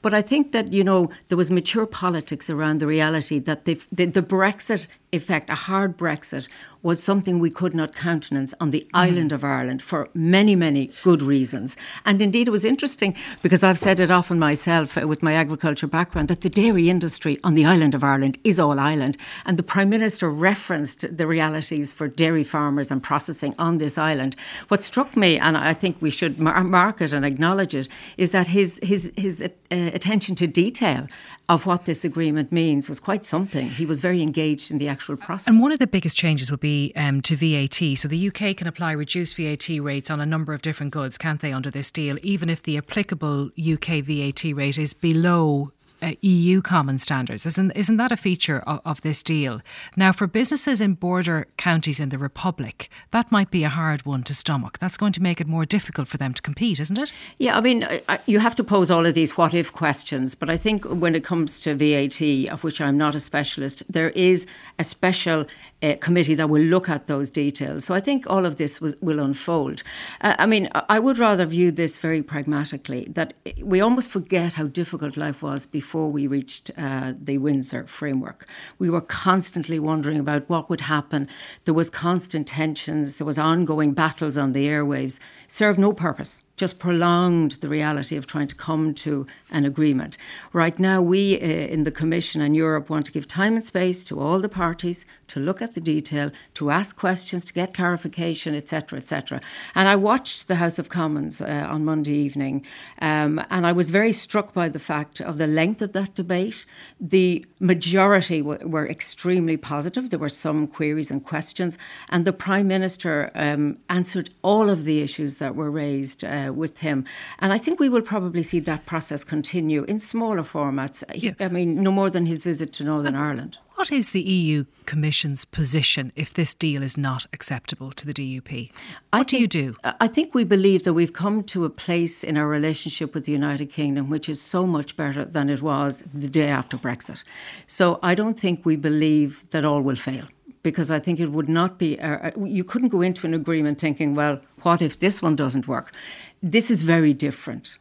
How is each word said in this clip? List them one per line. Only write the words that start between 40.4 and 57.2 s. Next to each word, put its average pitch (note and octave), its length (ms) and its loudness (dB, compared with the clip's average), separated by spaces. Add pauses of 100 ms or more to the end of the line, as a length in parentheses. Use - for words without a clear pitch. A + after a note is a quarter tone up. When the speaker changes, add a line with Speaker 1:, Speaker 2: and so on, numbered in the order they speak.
Speaker 2:
of C#3+ 80 -8
different D3 300 -4
goods, C3+ 260 -6
can't D3+ 240 -4
they, C#3+ 120 -4
under C3 180 -4
this C#3 180 -6
deal, C#3+ 320 -4
even F3 280 -2
if E3 140 -2
the D3 140 -2
applicable D3 800 -2
U D#3+ 220 0
K D#3 240 -2
V C#3+ 200 -4
A C#3 100 -2
T D3+ 220 -4
rate C#3 240 -2
is D3+ 160 -2
below, D#3+ 800 2 (300)
uh, E3 100 -4 (120)
E G3 60 6
U F3+ 320 6
common C#3 380 2
standards. B2+ 460 -2
Isn't, F#3 260 2
isn't G#3 260 2
that B3 140 2
a A#3 60 0
feature E3 500 0
of, D3 180 -4
of D#3 160 -4
this D#3 220 -2
deal? C#3 380 -2 (340)
Now, F#3 160 6
for G3 160 2
businesses B3+ 540 0
in G3 120 4
border F3 540 0 (100)
counties D#3+ 420 2
in C#3+ 100 -2
the C3+ 100 -6
Republic, C#3+ 680 -6 (220)
that A#3 200 0
might G3+ 180 4
be E3 140 2
a D3+ 60 2
hard D#3 360 -2
one C3+ 180 -2
to - 120 -4
stomach. C#3 420 -2
That's F3+ 200 -4
going G3+ 160 2
to E3+ 100 0
make E3+ 180 0
it D3 60 -2
more D#3+ 180 0
difficult - 420 -2
for - 100 -8
them C3 180 -4
to - 60 -8
compete, E3 380 -2
isn't E3 200 -2
it? D4 120 -4 (280)